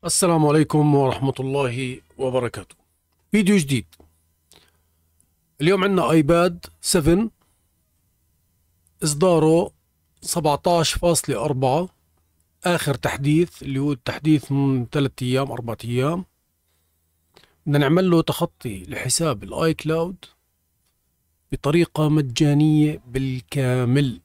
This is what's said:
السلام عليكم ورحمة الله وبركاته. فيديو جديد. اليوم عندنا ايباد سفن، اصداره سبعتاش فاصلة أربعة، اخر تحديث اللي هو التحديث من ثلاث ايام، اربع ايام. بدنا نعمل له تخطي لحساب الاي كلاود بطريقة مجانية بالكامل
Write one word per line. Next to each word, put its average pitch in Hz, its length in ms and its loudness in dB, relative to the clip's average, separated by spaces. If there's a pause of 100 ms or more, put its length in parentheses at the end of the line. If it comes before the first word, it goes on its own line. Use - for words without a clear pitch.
السلام 165 400 2
عليكم 151 500 4
ورحمة 135 440 0
الله 131 600 -6 (160)
وبركاته. 123 580 -6 (560)
فيديو 202 260 4
جديد. 139 280 0 (1800)
اليوم 185 220 2
عندنا 185 280 0
ايباد 170 540 2 (160)
سفن، 180 480 2 (1700)
اصداره 160 680 2 (500)
سبعتاش 160 720 0
فاصلة 156 520 -2
أربعة، 143 440 0 (760)
اخر 160 320 0
تحديث 147 680 -2
اللي 135 160 -6
هو 147 120 -2
التحديث 147 600 -2
من 135 340 0
ثلاث 139 260 -2 (100)
ايام، 131 300 -2
اربع 120 320 -8
ايام. 135 420 -2 (1400)
بدنا 147 120 0
نعمل 165 320 2
له 165 120 4
تخطي 117 640 -6
لحساب 127 600 -4
الاي 160 300 -2
كلاود 165 520 -6 (1300)
بطريقة 156 580 0
مجانية 151 1000 2
بالكامل 127 1160 -2